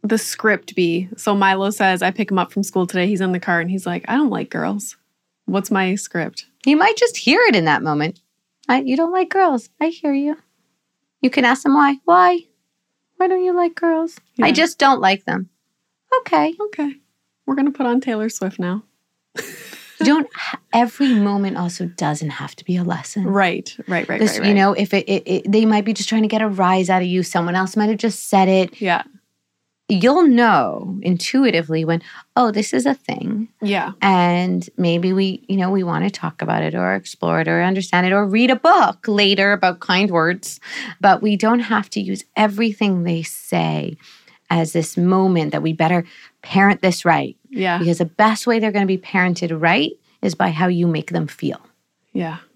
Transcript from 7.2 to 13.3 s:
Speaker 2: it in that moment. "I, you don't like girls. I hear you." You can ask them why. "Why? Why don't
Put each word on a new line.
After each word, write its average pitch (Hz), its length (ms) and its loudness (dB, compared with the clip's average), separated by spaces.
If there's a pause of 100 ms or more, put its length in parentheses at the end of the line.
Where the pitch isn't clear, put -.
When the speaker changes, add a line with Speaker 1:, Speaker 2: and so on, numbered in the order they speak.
Speaker 2:
it 427 140 4
in 170 100 2
that 147 180 2
moment. 151 380 -2 (480)
"I, 254 120 2
you 262 140 -2
don't 330 160 0
like 370 180 0
girls. 330 400 2 (120)
I 311 60 0
hear 320 260 -2
you." 285 240 -2 (840)
You 262 80 2
can 262 160 0
ask 247 180 2
them 277 100 2
why. 285 320 4
"Why? 359 340 4 (760)
Why 370 100 0
don't 370 160 2